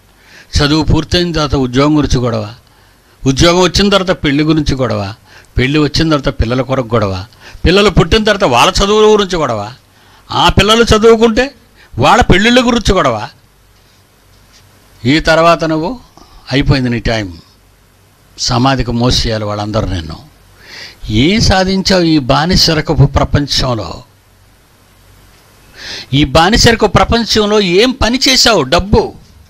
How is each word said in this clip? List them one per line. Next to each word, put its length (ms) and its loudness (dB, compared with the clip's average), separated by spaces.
చదువు 260 0
పూర్తయిన 480 -2
తర్వాత 220 -2
ఉద్యోగం 440 0
గురించి 200 0
గొడవ, 360 -4
ఉద్యోగం 340 2
వచ్చిన 280 0
తర్వాత 360 -2
పెళ్లి 200 0
గురించి 300 0
గొడవ, 400 -4
పెళ్లి 200 0
వచ్చిన 380 0
తర్వాత 240 -4
పిల్లల 220 -2
కొరకు 240 -4
గొడవ, 380 -2
పిల్లలు 260 2
పుట్టిన 340 0
తర్వాత 260 0
వాళ్ళ 220 2
చదువుల 280 4
గురించి 240 0
గొడవ, 360 -4
ఆ 180 2
పిల్లలు 340 2
చదువుకుంటే 720 2
వాళ్ళ 240 4
పెళ్ళిళ్ళ 440 2
గురించి 260 0
గొడవ. 360 0
ఈ 160 2
తర్వాత 440 2
నువ్వు 360 -4
అయిపోయింది 360 0
నీ 120 -2
టైం, 380 -6
సమాధికి 540 -2
మోసేయాలి 520 -2
వాళ్ళందరూ 420 -4
నిన్ను. 300 -8
ఏం 300 2
సాధించావు 600 0
ఈ 160 2
బానిసరకపు 840 0
ప్రపంచంలో? 960 -4
ఈ 120 2
బానిసరకపు 640 2
ప్రపంచంలో 760 0
ఏం 300 2
పని 380 -2
చేశావు? 340 2
డబ్బు, 520 0